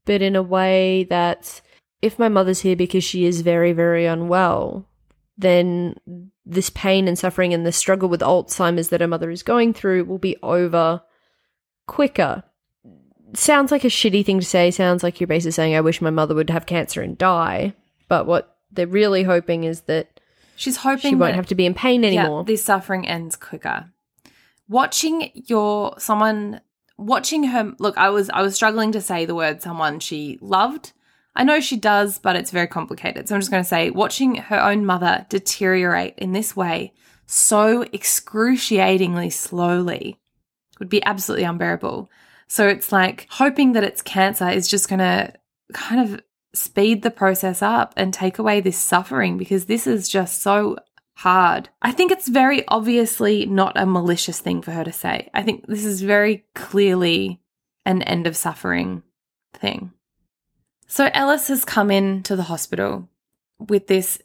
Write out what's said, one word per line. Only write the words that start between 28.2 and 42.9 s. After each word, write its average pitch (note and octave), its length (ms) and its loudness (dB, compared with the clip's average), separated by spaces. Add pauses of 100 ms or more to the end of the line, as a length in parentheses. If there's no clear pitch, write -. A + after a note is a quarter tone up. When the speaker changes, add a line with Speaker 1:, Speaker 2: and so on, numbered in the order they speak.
Speaker 2:
I - 140 -2
was G3 140 -2
struggling A3 360 2
to G#3+ 80 -2
say F3 240 -4
the E3+ 100 -4
word D#3 280 -4
someone D#3+ 380 -4
she D3+ 420 -8
loved. A3 500 -2 (420)
I B3+ 100 2
know D4+ 160 4
she B3+ 180 -4
does, G3+ 400 2
but F#3 180 0
it's F3 140 -6
very F3 160 0
complicated. - 600 -8
So G#3+ 80 -4
I'm G3 60 2
just F#3+ 100 -4
gonna F#3 140 2
say, E3+ 240 0
watching A3 460 0
her - 260 -2
own G3+ 240 2
mother F3+ 460 0
deteriorate F#3 880 0
in F#3 140 -6
this G#3+ 220 -4
way F3 380 -4 (320)
so A3 680 2
excruciatingly F#3+ 1400 0
slowly F3 880 -4 (600)
would F#3 120 -10
be G#3 140 2
absolutely G3 400 -2
unbearable. E3+ 640 -6 (380)
So G3+ 200 2
it's - 240 -2